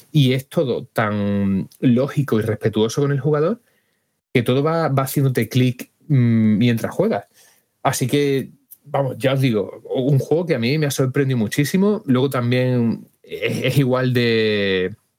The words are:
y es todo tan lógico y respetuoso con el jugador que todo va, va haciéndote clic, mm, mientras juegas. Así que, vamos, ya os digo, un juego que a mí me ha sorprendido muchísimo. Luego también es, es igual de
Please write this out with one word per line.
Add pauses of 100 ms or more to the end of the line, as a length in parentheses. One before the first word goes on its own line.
(120)
y
es
todo
tan (100)
lógico
y
respetuoso
con
el
jugador (720)
que
todo
va,
va
haciéndote
clic, (180)
mm,
mientras
juegas. (560)
Así
que, (340)
vamos,
ya
os
digo,
un
juego
que
a
mí
me
ha
sorprendido
muchísimo.
Luego
también (160)
es,
es
igual
de (260)